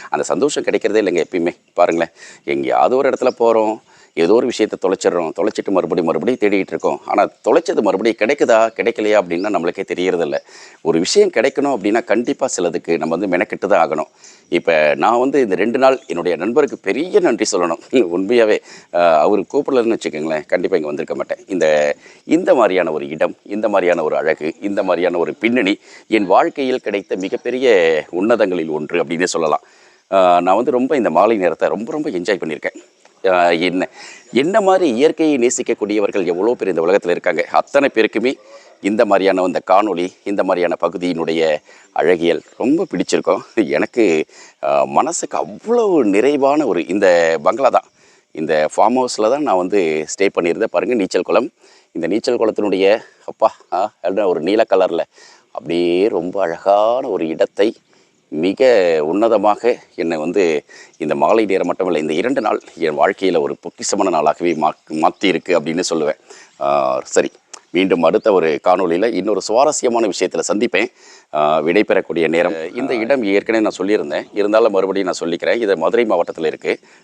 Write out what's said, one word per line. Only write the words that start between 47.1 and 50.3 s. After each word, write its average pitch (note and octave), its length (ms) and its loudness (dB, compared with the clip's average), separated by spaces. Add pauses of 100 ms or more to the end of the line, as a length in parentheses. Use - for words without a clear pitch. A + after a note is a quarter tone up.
பங்களா A#2 260 2
தான், G2+ 160 0 (460)
இந்த D2+ 460 -2
ஃபார்ம் A#2+ 280 2
ஹவுஸ்ல G#2+ 240 -2
தான் C#3 120 0
நான் A2 160 0
வந்து F2 480 0 (120)
ஸ்டே G2 100 2 (140)